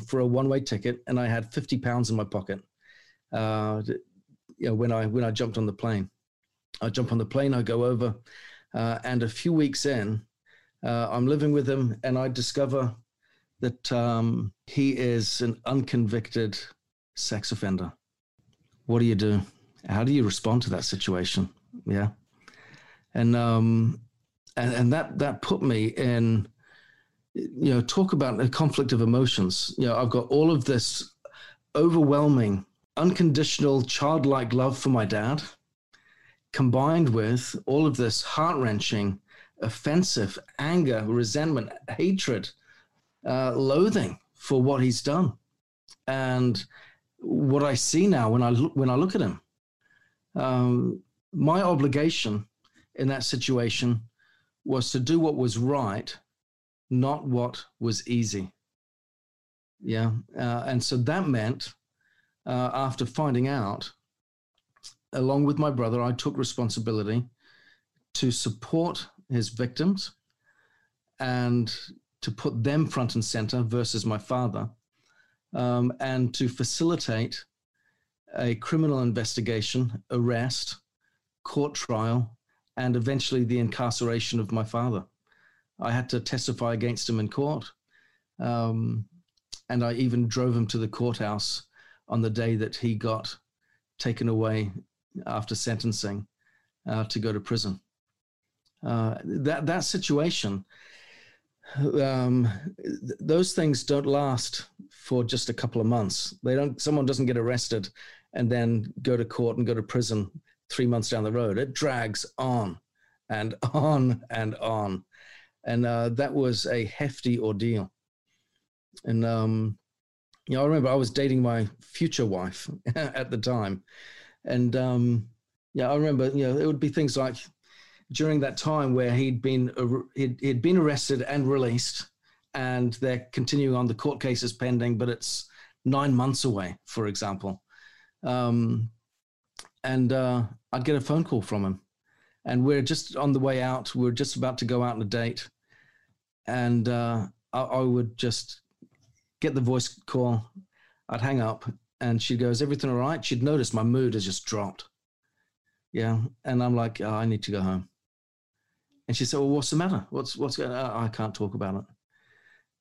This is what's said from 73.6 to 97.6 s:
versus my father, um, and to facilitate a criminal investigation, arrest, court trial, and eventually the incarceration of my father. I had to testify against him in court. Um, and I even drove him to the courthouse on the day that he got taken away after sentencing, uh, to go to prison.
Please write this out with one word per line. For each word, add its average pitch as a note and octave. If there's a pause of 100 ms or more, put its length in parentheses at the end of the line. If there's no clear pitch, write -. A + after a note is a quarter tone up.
versus A2+
my A2
father, A2+ (840)
um, B2
and B2+
to C3
facilitate B2+ (920)
a A#2+
criminal D3+
investigation, A#2
arrest, B2 (640)
court C#3+
trial, A2+ (400)
and B2+
eventually B2+
the A#2+
incarceration A#2
of G2+
my A2
father. A#2 (760)
I A#2
had B2
to A#2+
testify A#2+
against A#2
him A2+
in G#2+
court. C#3 (720)
Um, A#2 (640)
and A#2+
I A#2
even A#2+
drove B2
him A2+
to A#2
the A2+
courthouse A2 (440)
on A#2
the A2+
day A2+
that G#2+
he A#2
got A2 (640)
taken A#2
away A2 (560)
after A2
sentencing, G#2+ (640)
uh, A2
to A2
go A2
to G#2
prison. G#2 (1040)